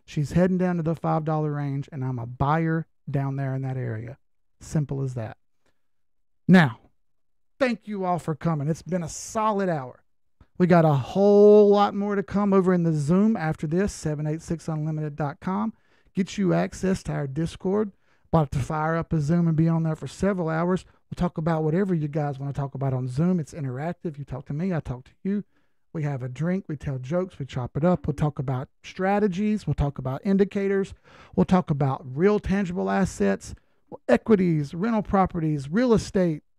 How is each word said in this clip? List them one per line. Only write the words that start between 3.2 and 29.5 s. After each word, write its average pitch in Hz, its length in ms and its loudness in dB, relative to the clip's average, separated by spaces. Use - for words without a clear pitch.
there 135 180 -4
in 135 80 -4
that 131 160 -6
area. 120 400 -8
Simple 139 400 -4
as 135 120 -6
that. 113 240 -10
Now, 165 320 6
thank 240 280 -2
you 202 160 -8
all 180 160 -2
for 160 160 -4
coming. 147 320 -4
It's 160 140 -4
been 170 220 -6
a 147 60 -10
solid 214 600 -4
hour. 135 340 -8
We 180 60 6
got 170 200 6
a 151 80 6
whole 202 760 8
lot 202 240 4
more 202 220 -4
to 196 80 -2
come 202 280 0
over 185 220 6
in 175 80 4
the 165 100 2
Zoom 180 460 4
after 156 300 -4
this, 180 260 0
seven 151 320 -6
eight 156 160 -4
six - 260 -8
unlimited 151 480 -6
dot 147 240 -6
com. 208 340 -4
Get 185 220 -4
you 185 140 0
access 185 520 -2
to - 80 -8
our 147 160 -4
Discord. 185 640 -4
About 160 180 2
to 147 80 -2
fire 156 360 -2
up 165 180 -4
a 160 80 2
Zoom 165 260 2
and 165 80 2
be 165 140 4
on 165 140 0
there 160 120 -2
for 143 120 -12
several 180 420 -2
hours. 175 340 -2
We'll - 60 -12
talk 175 220 -4
about 160 260 -2
whatever 180 300 0
you 151 140 -2
guys 143 320 -4
wanna 139 140 -8
talk 135 220 -6
about 131 180 -2
on 127 140 -4
Zoom. 165 320 0
It's - 140 -10
interactive. 143 640 -8
You 143 80 -12
talk 139 220 -12
to 143 60 -8
me, 175 200 -2
I 156 60 -2
talk 127 260 -10
to - 60 -20
you. 196 200 -4
We 160 100 -6
have 139 200 -4
a 127 40 -8
drink, 165 400 -4
we 156 80 -6
tell 139 220 -8
jokes, 175 420 -4
we 139 60 -6
chop 123 320 -8
it 143 80 0
up. 180 220 2
We'll 147 80 -4
talk 147 240 -2
about 131 280 -4
strategies, 202 840 0